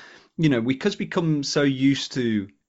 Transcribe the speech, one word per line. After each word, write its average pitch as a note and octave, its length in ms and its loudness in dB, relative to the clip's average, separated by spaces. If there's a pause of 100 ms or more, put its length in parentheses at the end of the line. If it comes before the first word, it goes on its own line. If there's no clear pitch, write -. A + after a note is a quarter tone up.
(380)
you D#3+ 100 4
know, B2 120 2
we, B2+ 160 0
'cause G3+ 220 -4
we G3 80 -6
come D#3+ 360 0
so D3 200 -2
used C3+ 500 2
to A2 360 0 (200)